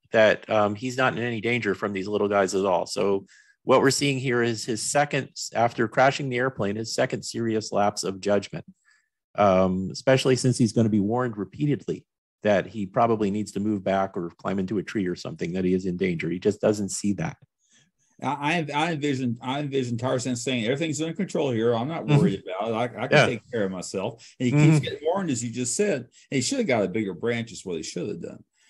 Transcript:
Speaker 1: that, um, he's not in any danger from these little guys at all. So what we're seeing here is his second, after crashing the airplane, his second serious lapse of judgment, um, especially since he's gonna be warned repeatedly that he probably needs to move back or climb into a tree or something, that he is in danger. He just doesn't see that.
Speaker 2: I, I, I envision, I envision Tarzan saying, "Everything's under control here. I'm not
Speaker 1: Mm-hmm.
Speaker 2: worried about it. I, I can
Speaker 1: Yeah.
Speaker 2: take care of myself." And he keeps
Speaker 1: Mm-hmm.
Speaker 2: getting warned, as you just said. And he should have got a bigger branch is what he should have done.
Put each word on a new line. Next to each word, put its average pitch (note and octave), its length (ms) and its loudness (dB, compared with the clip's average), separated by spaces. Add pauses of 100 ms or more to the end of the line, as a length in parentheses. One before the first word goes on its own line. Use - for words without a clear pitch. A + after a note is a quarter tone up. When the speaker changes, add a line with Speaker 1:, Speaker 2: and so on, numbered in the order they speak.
(120)
Speaker 1:
that, A2 360 4
um, G#2 280 2
he's B2 200 -8
not B2+ 180 2
in F#2+ 100 -6
any A#2 160 -4
danger A2+ 340 0
from G#2 180 -4
these F#2+ 140 -4
little G#2 220 0
guys G2+ 260 2
at F#2+ 100 2
all. F2+ 220 2
So G2 380 0 (400)
what B2+ 160 6
we're C3+ 100 6
seeing C#3 300 0
here A#2+ 240 0
is A2+ 200 -2
his A2+ 180 -4
second, D3 480 0 (240)
after A#2 340 0
crashing C3+ 400 2
the B2 80 -2
airplane, A#2 400 -2
his A2+ 180 -8
second B2+ 300 -2
serious A2+ 480 -4
lapse G2+ 320 0
of F#2+ 160 -4
judgment, G2 440 -2 (720)
um, F#2 580 4
especially C3 440 2
since B2+ 200 2
he's A#2 160 2
gonna A2+ 160 4
be G#2+ 120 2
warned A#2 360 -2
repeatedly G#2 720 -4 (380)
that F#2+ 240 4
he G2+ 180 -6
probably G#2+ 460 2
needs G#2 180 -4
to - 100 -6
move G#2 220 0
back F#2+ 340 0
or E2+ 220 -6
climb G2 220 -4
into F#2+ 180 -2
a F2 40 -2
tree F#2 260 -2
or F2 80 -4
something, E2 380 -8
that F#2 100 -2
he F#2 100 2
is F#2 100 0
in F2+ 120 -2
danger. F2 340 -2
He F2+ 80 -4
just G2 220 0
doesn't G#2 300 0
see G2+ 240 -2
that. E2+ 220 -6 (840)
Speaker 2:
I, C#3+ 500 -2
I, D3+ 160 0
I E3+ 40 -2
envision, C3+ 500 -2
I C3 180 -4
envision C3+ 380 -2
Tarzan B2+ 380 -2
saying, A#2+ 280 -2
"Everything's C#3+ 380 -2
under D#3+ 120 -4
control D#3+ 360 -2
here. A#2 240 2
I'm A#2 140 -2
not E3 180 -6
Speaker 1:
Mm-hmm. D3 120 6
Speaker 2:
worried E3 260 2
about F#2+ 260 -4
it. A2+ 40 -2 (240)
I, A2 60 -4
I C3 40 -4
can C#3+ 100 6
Speaker 1:
Yeah. B2 80 6
Speaker 2:
take A#2+ 240 -4
care A2 140 -2
of F#2+ 80 -2
myself." F#2+ 520 -8 (160)
And C3 60 0
he B2 60 2
keeps D3 100 6 (140)
Speaker 1:
Mm-hmm. - 80 6
Speaker 2:
getting - 180 -8
warned, F3 280 -2
as A#2 140 -4
you A#2+ 60 -4
just B2 260 -4
said. F#3 260 0 (280)
And C#3+ 60 -2
he C3 40 2
should C4+ 180 -2
have A#3 100 0
got A2+ 160 4
a F#2 40 0
bigger G2 240 -2
branch A#2 400 -4
is - 140 -14
what F2 100 -6
he D#2 60 -6
should F2+ 260 -6
have E2+ 140 -8
done. - 200 -14 (280)